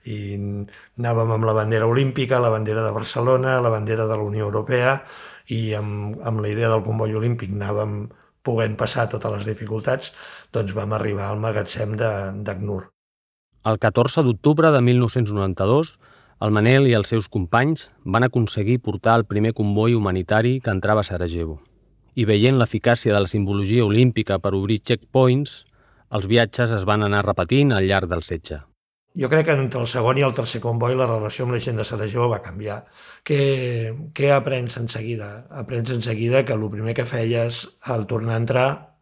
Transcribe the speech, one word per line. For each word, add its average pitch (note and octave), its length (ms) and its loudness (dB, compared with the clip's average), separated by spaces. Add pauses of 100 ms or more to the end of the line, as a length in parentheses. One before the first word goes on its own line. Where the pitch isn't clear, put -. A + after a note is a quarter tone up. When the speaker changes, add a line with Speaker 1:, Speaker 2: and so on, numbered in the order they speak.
Speaker 1:
i G#2+ 120 -8 (200)
anàvem A2+ 960 -2
amb A2+ 140 0
la A2 80 2
bandera A2 340 2
olímpica, B2+ 500 2
la A#2+ 120 4
bandera A2 340 -2
de G#2 80 -2
Barcelona, B2+ 640 0
la A#2 140 2
bandera A2 320 -2
de A2 100 0
la G#2+ 100 -2
Unió G#2 200 -2
Europea, B2 540 0 (500)
i A2+ 280 -2
amb, G#2 480 -6
amb A2 160 -2
la G#2 80 -2
idea A2+ 220 2
del G#2+ 140 0
comboi A2 280 -2
olímpic A2 400 -2
anàvem G#2 520 -4 (400)
podent A2+ 320 0
passar A2+ 320 -2
totes A2+ 240 -6
les G2+ 160 -6
dificultats, A2 600 -6 (420)
doncs G2+ 220 -2
vam G#2+ 180 -2
arribar G#2 360 -2
al G#2 120 -4
magatzem G#2+ 560 -4
de, A2+ 120 0 (360)
d'ACNUR. F#2+ 440 -6 (760)
Speaker 2:
El A2+ 160 0
catorze A#2+ 400 2
d'octubre D3 480 4
de C3+ 120 4
mil B2 200 6
nou-cents A2+ 320 0
noranta-dos, G2+ 600 0 (480)
el G#2+ 100 2
Manel B2 320 6
i A#2+ 80 4
els G#2 160 0
seus A2 220 0
companys A#2 560 0 (160)
van A2+ 220 2
aconseguir A#2 580 0
portar A2 340 2
el A2 80 0
primer G#2+ 300 0
comboi G#2+ 420 2
humanitari G#2+ 640 0
que A2+ 80 -2
entrava G2+ 320 2
a - 60 -4
Sarajevo. E2 500 -4 (560)
I A2 140 0
veient A#2 320 4
l'eficàcia A#2 520 2
de G2+ 120 4
la F#2+ 40 -4
simbologia G2+ 560 2
olímpica A2 540 2
per G2 160 -2
obrir G2+ 300 0
checkpoints, C3 800 0 (520)
els G2 140 -2
viatges A#2 420 2
es G2 140 -2
van G#2 160 2
anar G2+ 240 0
repetint B2 480 2
al F#2+ 140 2
llarg F#2+ 240 2
del E2+ 100 -4
setge. D#2 400 -10 (540)
Speaker 1:
Jo C3 160 0
crec D#3 160 4
que D#3 80 4
entre C3 240 -2
el A#2 80 -2
segon B2+ 320 0
i C#3 60 4
el B2 100 0
tercer A#2 240 -4
comboi A#2+ 360 0
la B2+ 120 2
relació A2+ 380 -2
amb B2 100 -2
la A2+ 80 -2
gent A#2 160 -4
de G#2+ 80 -4
Sarajevo A2 400 -2
va G#2 160 -2
canviar. G2+ 380 -10 (420)
Què, C#3+ 160 2 (760)
què C#3 180 2
aprens B2+ 420 -2
en A#2 160 -6
seguida? A2 380 -8 (320)
Aprens A#2 320 -4
en A2+ 100 -4
seguida A#2 400 0
que - 80 -4
el A2 200 -2
primer A2 260 -4
que A#2+ 100 -4
feies A#2 540 -2 (320)
al A2 160 -2
tornar A2+ 260 -2
a A#2 60 0
entrar B2+ 260 2 (340)